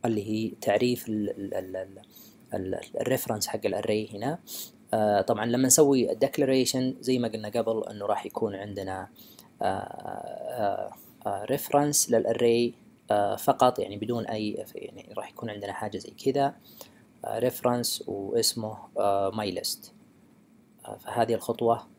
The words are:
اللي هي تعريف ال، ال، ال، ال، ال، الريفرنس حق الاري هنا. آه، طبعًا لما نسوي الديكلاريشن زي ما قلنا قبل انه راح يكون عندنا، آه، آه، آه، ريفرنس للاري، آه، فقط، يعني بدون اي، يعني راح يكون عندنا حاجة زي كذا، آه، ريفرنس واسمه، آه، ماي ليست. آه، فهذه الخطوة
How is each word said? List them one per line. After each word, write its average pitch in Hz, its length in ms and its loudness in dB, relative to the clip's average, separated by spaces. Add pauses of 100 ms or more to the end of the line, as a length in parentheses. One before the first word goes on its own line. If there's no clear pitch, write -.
اللي 107 240 0
هي 110 300 -2
تعريف 120 480 2
ال، 107 220 0
ال، 98 240 -8
ال، 92 220 -6
ال، 95 220 -8 (560)
ال، - 460 -4
الريفرنس 123 460 -2
حق 110 200 -4
الاري 107 480 0
هنا. 123 240 -4 (560)
آه، 107 260 4
طبعًا 107 260 2
لما 123 200 4
نسوي 135 460 6
الديكلاريشن 131 880 2
زي 127 180 2
ما 120 100 0
قلنا 107 200 -6
قبل 113 420 0
انه 104 160 -8
راح 104 200 0
يكون 104 280 -4
عندنا، 95 540 -6 (540)
آه، - 20 -4
آه، - 1300 -4 (340)
آه، 101 180 -4
ريفرنس 143 680 2
للاري، 117 640 4 (360)
آه، 101 260 2
فقط، 127 420 4
يعني 101 180 -4
بدون 110 300 -4
اي، 107 380 -4 (100)
يعني - 420 -14
راح 98 140 -8
يكون 117 200 -10
عندنا 101 220 -8
حاجة 101 260 -6
زي - 120 -12
كذا، 139 440 0 (680)
آه، 110 140 -4
ريفرنس 123 680 0
واسمه، 107 720 -2 (200)
آه، 98 320 2
ماي 107 200 -2
ليست. - 420 -8 (920)
آه، - 120 -10
فهذه 117 380 0
الخطوة 113 520 0 (120)